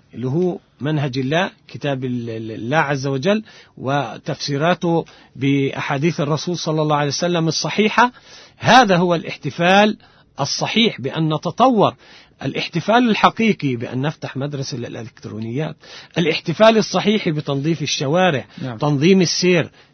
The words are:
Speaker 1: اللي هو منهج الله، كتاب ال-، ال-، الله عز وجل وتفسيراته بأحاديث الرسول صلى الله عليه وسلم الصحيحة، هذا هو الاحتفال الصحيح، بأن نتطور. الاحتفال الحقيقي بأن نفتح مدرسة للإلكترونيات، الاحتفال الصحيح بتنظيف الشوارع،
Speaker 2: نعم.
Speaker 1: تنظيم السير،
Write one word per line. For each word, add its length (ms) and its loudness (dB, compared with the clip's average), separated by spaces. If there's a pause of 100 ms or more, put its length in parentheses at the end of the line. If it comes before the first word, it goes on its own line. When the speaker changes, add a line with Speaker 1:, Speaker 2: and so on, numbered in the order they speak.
(140)
Speaker 1:
اللي 140 -6
هو 300 -2 (240)
منهج 360 -2
الله، 340 0 (160)
كتاب 380 -4
ال-، 240 -4
ال-، 220 -8
الله 260 -4
عز 300 0
وجل 360 0 (340)
وتفسيراته 1300 -2 (300)
بأحاديث 840 0
الرسول 360 -2
صلى 240 -2
الله 140 0
عليه 120 0
وسلم 400 -2
الصحيحة، 640 0 (460)
هذا 400 6
هو 180 2
الاحتفال 840 0 (420)
الصحيح، 600 0
بأن 320 -2
نتطور. 640 2 (480)
الاحتفال 680 0
الحقيقي 640 0
بأن 260 -6
نفتح 360 -6
مدرسة 400 -6
للإلكترونيات، 960 -8 (420)
الاحتفال 600 4
الصحيح 520 0
بتنظيف 520 -2
الشوارع، 640 0 (160)
Speaker 2:
نعم. 160 -8
Speaker 1:
تنظيم 440 4
السير، 480 2 (240)